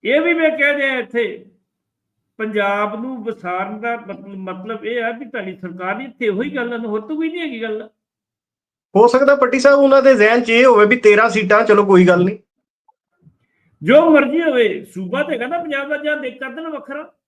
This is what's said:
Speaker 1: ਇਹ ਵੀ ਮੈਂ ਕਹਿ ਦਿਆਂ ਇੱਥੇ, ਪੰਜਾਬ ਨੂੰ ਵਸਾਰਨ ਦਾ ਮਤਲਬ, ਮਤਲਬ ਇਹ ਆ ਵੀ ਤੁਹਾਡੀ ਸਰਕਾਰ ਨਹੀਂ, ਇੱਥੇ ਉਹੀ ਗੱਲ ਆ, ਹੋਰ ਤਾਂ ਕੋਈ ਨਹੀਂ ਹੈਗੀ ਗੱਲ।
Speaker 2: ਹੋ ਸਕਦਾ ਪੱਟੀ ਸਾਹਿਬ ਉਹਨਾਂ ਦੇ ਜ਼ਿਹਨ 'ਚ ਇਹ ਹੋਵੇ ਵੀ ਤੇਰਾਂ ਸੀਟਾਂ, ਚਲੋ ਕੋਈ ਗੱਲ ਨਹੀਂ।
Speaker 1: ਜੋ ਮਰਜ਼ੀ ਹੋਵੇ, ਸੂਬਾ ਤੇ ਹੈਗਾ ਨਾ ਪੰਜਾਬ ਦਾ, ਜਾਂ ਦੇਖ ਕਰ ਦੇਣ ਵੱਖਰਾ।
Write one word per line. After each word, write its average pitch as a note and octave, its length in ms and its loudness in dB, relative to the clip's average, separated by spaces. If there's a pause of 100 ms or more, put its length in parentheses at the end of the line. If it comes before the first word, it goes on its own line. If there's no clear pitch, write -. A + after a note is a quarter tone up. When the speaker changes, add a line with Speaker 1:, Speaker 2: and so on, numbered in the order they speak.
Speaker 1:
ਇਹ C4+ 180 0
ਵੀ E4+ 120 -2
ਮੈਂ D#4+ 160 0
ਕਹਿ C#4+ 260 -2
ਦਿਆਂ C4+ 240 -4
ਇੱਥੇ, A3+ 460 -8 (920)
ਪੰਜਾਬ G#3 640 -4
ਨੂੰ B3+ 220 -12
ਵਸਾਰਨ G#3 580 -10
ਦਾ A#3 140 -6
ਮਤਲਬ, G3 320 -16
ਮਤਲਬ G3 580 -12
ਇਹ A#3 180 -6
ਆ A#3 80 -4
ਵੀ A#3+ 140 -14
ਤੁਹਾਡੀ F#3+ 300 -12
ਸਰਕਾਰ F3+ 420 -10
ਨਹੀਂ, C4+ 100 -12
ਇੱਥੇ A#3 220 -6
ਉਹੀ C4+ 260 -6
ਗੱਲ A#3+ 180 -6
ਆ, A#3 40 -8
ਹੋਰ G#3+ 240 -8
ਤਾਂ D#4 140 -10
ਕੋਈ D#4+ 140 -6
ਨਹੀਂ E4+ 120 -10
ਹੈਗੀ B3+ 200 -10
ਗੱਲ। A3 280 -10 (1040)
Speaker 2:
ਹੋ A3 120 6
ਸਕਦਾ C4+ 280 4
ਪੱਟੀ C4 240 0
ਸਾਹਿਬ C#4 200 6
ਉਹਨਾਂ C#4 220 6
ਦੇ C4 140 6
ਜ਼ਿਹਨ A3+ 280 4
'ਚ A3+ 60 -6
ਇਹ A#3+ 160 4
ਹੋਵੇ A#3+ 200 6
ਵੀ A3 100 2
ਤੇਰਾਂ G#3+ 340 4
ਸੀਟਾਂ, G#3 340 2
ਚਲੋ G3+ 220 4
ਕੋਈ F3+ 220 6
ਗੱਲ F3+ 160 4
ਨਹੀਂ। F#3 160 -4 (1400)
Speaker 1:
ਜੋ D4+ 260 6
ਮਰਜ਼ੀ D4 320 2
ਹੋਵੇ, B3 440 -2
ਸੂਬਾ F#3+ 380 -8
ਤੇ D4 100 -6
ਹੈਗਾ A#3+ 140 -6
ਨਾ E4+ 160 -6
ਪੰਜਾਬ C#4+ 260 -8
ਦਾ, D4 80 -6
ਜਾਂ D4+ 200 -6
ਦੇਖ B3+ 220 -12
ਕਰ C4 100 -10
ਦੇਣ D#4+ 180 -14
ਵੱਖਰਾ। D4+ 460 -14 (140)